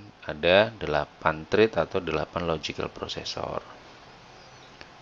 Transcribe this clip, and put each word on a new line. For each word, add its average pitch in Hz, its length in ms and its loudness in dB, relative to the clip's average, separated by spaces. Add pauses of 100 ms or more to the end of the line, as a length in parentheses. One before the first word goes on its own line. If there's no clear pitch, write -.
(240)
ada 87 560 4
delapan 78 680 -2
thread 107 300 4
atau 82 240 -2
delapan 82 480 -4
logical - 400 -4
processor. - 720 -8 (1400)